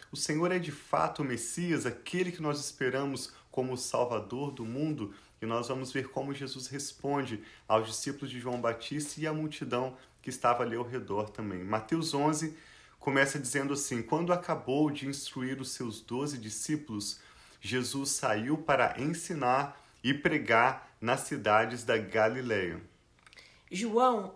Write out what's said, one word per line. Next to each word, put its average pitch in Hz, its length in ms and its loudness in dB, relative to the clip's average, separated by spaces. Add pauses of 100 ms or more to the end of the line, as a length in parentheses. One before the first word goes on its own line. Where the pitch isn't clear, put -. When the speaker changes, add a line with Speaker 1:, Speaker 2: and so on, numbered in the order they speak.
(120)
Speaker 1:
"O 147 40 -8
Senhor 165 360 2
é 185 80 2
de 151 100 -4
fato 151 520 0
o - 20 -2
Messias, 135 600 0
aquele 180 440 -2
que 170 100 -8
nós 147 200 0
esperamos 135 720 -2 (180)
como 127 220 0
o 123 40 -2
Salvador 120 760 0
do 120 120 -8
mundo?" 120 480 -2 (300)
E 113 40 -2
nós 117 200 0
vamos 131 260 -4
ver 131 160 -2
como 139 240 -4
Jesus 135 360 -8
responde 131 760 -2 (240)
aos 110 220 4
discípulos 135 420 -6
de 123 80 -8
João 123 220 -4
Batista 143 600 -2
e 156 60 0
à 156 60 0
multidão 131 640 -2 (260)
que - 80 -8
estava 123 320 4
ali 117 140 0
ao 120 100 -2
redor 107 440 -4
também. 95 340 -6
Mateus 113 500 -2
onze 151 420 0 (440)
começa 139 400 4
dizendo 139 340 0
assim: 127 280 -2
"Quando 170 300 2
acabou 151 560 2
de 135 200 -6
instruir 131 520 -6
os 127 120 -8
seus 113 280 -6
doze 135 380 -4
discípulos, 107 800 -4 (420)
Jesus 127 500 -2
saiu 120 460 2
para 131 440 4
ensinar 139 800 0 (220)
e 131 120 2
pregar 131 840 4
nas 127 220 2
cidades 113 600 2
da 113 160 4
Galileia." 107 840 2 (880)
Speaker 2:
João, 220 680 2